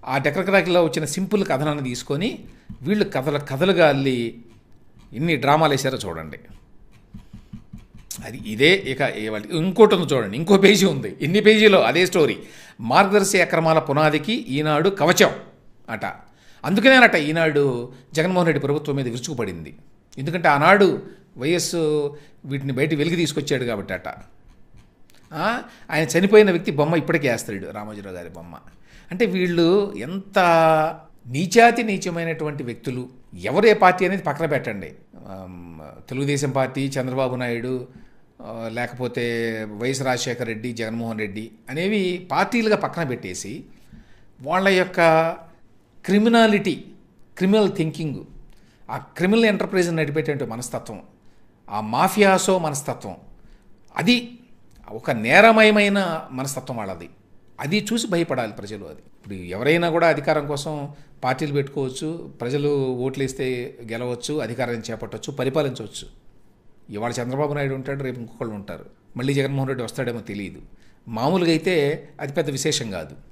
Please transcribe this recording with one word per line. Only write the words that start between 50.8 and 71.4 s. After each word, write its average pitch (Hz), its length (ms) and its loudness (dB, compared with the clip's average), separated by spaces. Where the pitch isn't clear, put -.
ఆ 101 100 -4
మాఫియాసో 185 800 2
మనస్తత్వం, 139 580 -6
అది 233 420 0
ఒక 113 180 -8
నేరమయమైన 202 1200 4
మనస్తత్వం 135 460 -8
వాళ్ళది. 95 320 -10
అది 202 320 -2
చూసి 226 140 -2
భయపడాలి 143 460 -2
ప్రజలు. 101 320 -12
అది 78 140 -16
ఇప్పుడు - 360 -18
ఎవరైనా 120 560 0
కూడా 165 180 4
అధికారం 151 380 0
కోసం 147 420 -8
పార్టీలు 139 280 -4
పెట్టుకోవచ్చు, 139 800 -6
ప్రజలు 143 280 -2
ఓట్లేస్తే 127 840 -6
గెలవచ్చు, 123 420 -6
అధికారాన్ని 117 580 -6
చేపట్టవచ్చు, 110 440 -10
పరిపాలించవచ్చు. 131 720 -4
ఇవాళ 107 200 -6
చంద్రబాబు 127 420 -4
నాయుడు 139 220 -4
ఉంటాడు, 139 280 -8
రేపు 127 180 -8
ఇంకొకళ్ళు 113 340 -10
ఉంటారు, 98 300 -12
మళ్ళీ 135 180 -2
జగన్మోహన్ 135 340 0
రెడ్డి 127 160 -4
వస్తాడేమో 120 360 -6
తెలియదు. 101 420 -12
మామూలుగా 156 420 0